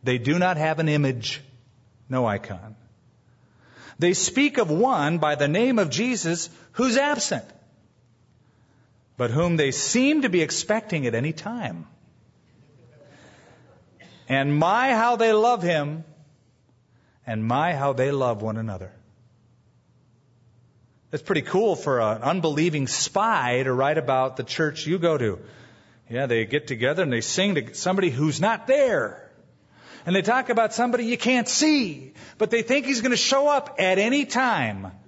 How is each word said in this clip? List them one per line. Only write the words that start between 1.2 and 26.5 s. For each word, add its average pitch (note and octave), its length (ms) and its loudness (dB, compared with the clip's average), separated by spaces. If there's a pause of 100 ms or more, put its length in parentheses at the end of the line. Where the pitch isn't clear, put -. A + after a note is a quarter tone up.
no B2+ 160 0
icon. G2+ 500 -6 (1200)
They F3 140 2
speak C#4 440 0
of F#3 140 0
one E3+ 480 0
by D3+ 160 2
the C#3+ 120 0
name A3+ 300 2
of F3 140 0
Jesus E3+ 580 -4 (220)
who's A#3+ 260 0
absent, C#4+ 480 -2 (1700)
but A#2+ 120 0
whom E3 260 0
they D3 160 4
seem C4+ 520 2
to B3 60 0
be F3 120 2
expecting F3 640 -2
at A2+ 80 0
any C3 180 -2
time. D#3 540 -8 (2500)
And C#3 300 2
my, A3+ 380 4
how A#3 200 2
they A3+ 160 4
love A3 300 4
him, D#3+ 440 -2 (1200)
and A2 180 -4
my, D3 300 0
how C#3 180 0
they C3 180 0
love B2 300 -2
one A2 160 -6
another." G2 340 -8 (2250)
It's D3+ 100 -6
pretty D#3+ 220 -2
cool G3 320 0
for C3 240 0
an A2 240 0
unbelieving D#3 640 0
spy D3 720 0
to C3 100 -2
write C3+ 280 2
about C3+ 380 -2
the C3+ 60 -6
church D3+ 440 -4
you F3 100 -2
go E3 200 0
to. A2 220 -2 (680)
Yeah, B2 160 -4
they A#2 200 0
get C#3 200 -4